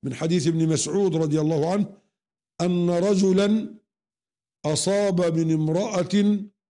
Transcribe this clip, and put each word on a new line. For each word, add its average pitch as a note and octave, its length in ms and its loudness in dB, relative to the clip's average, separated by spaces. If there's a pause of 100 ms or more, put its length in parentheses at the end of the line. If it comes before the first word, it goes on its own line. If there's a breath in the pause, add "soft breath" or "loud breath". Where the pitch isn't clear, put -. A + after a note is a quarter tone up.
من C3 80 -6
حديث D#3+ 340 -2
ابن D#3+ 200 0
مسعود D#3+ 480 0
رضي D#3 260 0
الله D#3 300 0
عنه G3+ 260 -2 (640)
أن F3 280 0
رجلا G3 880 2 (880)
أصاب F3 720 0
من D#3+ 120 0
امرأة F#3+ 960 0 (240)